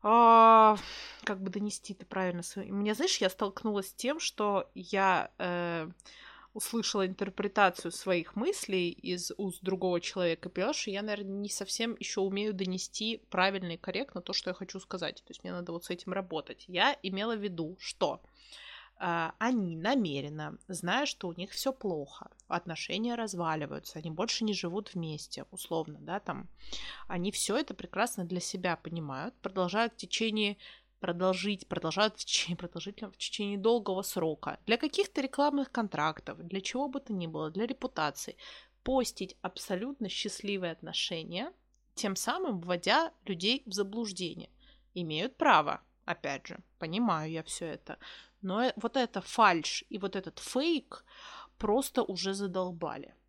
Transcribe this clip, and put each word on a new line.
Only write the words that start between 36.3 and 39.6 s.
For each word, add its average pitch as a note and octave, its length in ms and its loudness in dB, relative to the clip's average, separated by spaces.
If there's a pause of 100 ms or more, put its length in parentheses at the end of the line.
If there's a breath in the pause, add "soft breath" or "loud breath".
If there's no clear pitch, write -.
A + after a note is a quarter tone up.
для F#3+ 140 -4
чего C4+ 280 -2
бы C4+ 120 -6
то A3 120 -8
ни F3 140 -2
было, D#3 240 -4
для G#3 160 -2
репутации, E3 680 -4 (480 loud breath)
постить B3+ 600 0
абсолютно G#3 680 -4